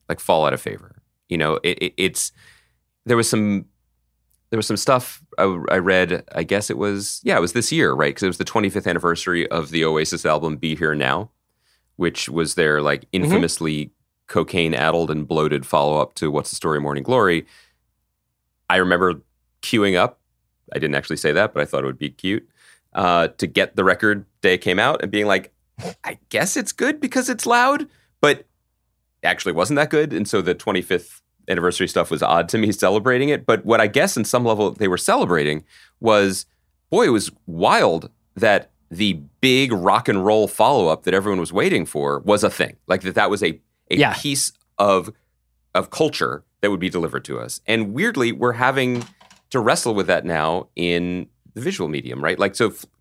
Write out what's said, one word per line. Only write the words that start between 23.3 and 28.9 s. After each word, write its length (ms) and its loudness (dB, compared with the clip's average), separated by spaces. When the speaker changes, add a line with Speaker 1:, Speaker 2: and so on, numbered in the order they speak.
Speaker 1:
get 300 -2
the 80 2
record 400 2
day 140 4
it 80 0
came 180 0
out 200 2
and 120 -6
being 140 0
like, 260 0
"I 160 -12
guess 280 -2
it's 160 -6
good 280 -2
because 280 -2
it's 180 -6
loud," 400 2
but 260 4